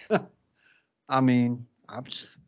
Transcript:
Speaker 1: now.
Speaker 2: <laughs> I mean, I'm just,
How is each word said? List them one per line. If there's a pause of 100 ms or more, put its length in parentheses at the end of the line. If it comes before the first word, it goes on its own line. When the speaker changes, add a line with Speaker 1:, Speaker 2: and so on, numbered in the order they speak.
(100)
Speaker 1:
now. (420)
Speaker 2:
<laughs>
I
mean, (220)
I'm
just, (120)